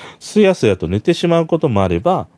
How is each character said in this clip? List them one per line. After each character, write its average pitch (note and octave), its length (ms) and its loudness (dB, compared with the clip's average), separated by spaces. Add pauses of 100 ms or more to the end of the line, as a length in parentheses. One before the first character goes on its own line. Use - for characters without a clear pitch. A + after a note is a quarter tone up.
(200)
す - 220 0
や F#3+ 120 4
す B2 140 -2
や G2 80 2
と D#2+ 140 -6
寝 G2 100 -2
て F3 140 0
し F3 140 -4
ま E3+ 120 2
う E3 80 -2
こ E3 120 0
と D#3+ 100 0
も G2+ 120 0
あ F#2+ 60 2
れ F2 140 -2
ば、 D#3+ 260 -2 (100)